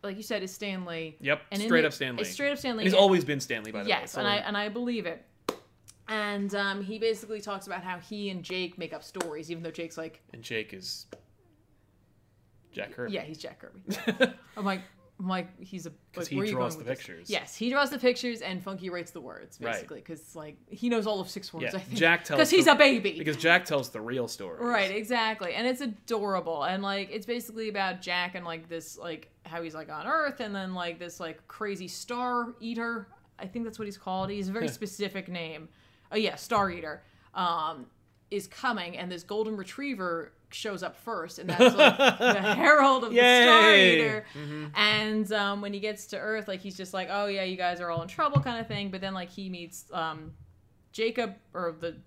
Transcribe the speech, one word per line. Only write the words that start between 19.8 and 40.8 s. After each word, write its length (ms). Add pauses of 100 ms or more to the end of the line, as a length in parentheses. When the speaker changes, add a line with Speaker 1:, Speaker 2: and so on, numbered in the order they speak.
Speaker 1:
'cause, 340
like, 220 (120)
he 200
knows 180
all 120
of 100
six 220
words, 220
Speaker 2:
Yeah, 60
Speaker 1:
I 20
think. 180
Speaker 2:
Jack 240
tells 160
Speaker 1:
'Cause 120
he's 140
Speaker 2:
the, 80
Speaker 1:
a 20
baby. 420
Speaker 2:
because 180
Jack 300
tells 240
the 100
real 280
stories. 360
Speaker 1:
Right, 280
exactly. 640
And 100
it's 160
adorable. 840
And, 200
like, 280
it's 140
basically 440
about 320
Jack 340
and, 100
like, 240
this, 280
like, 340 (140)
how 180
he's, 100
like, 160
on 160
Earth 340
and 160
then, 200
like, 240
this, 200
like, 280
crazy 400
star 720
eater. 480 (320)
I 80
think 180
that's 140
what 60
he's 120
called. 320
He 80
has 120
a 40
very 140
Speaker 2:
<laughs> 120
Speaker 1:
specific 500
name, 380 (440)
oh 60
yeah, 180
Star 360
Eater, 320 (300)
um, 520 (460)
is 160
coming, 500
and 140
this 120
golden 340
retriever 760 (180)
shows 320